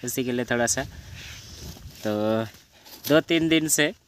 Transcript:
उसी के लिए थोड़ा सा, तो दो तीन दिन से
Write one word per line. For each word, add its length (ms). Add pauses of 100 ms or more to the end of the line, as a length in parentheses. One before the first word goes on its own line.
उसी 200
के 80
लिए 120
थोड़ा 220
सा, 180 (1200)
तो 60 (960)
दो 120
तीन 280
दिन 200
से 240 (160)